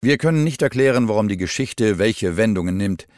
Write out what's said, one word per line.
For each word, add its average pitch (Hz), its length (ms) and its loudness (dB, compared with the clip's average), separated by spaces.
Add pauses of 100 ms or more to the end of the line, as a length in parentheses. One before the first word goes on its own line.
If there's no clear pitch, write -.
Wir 139 160 2
können 156 280 0
nicht 156 160 -4
erklären, 127 480 2
warum 107 180 2
die 101 80 -2
Geschichte 104 600 -2
welche 95 400 0
Wendungen 95 400 0
nimmt, 98 280 -4 (120)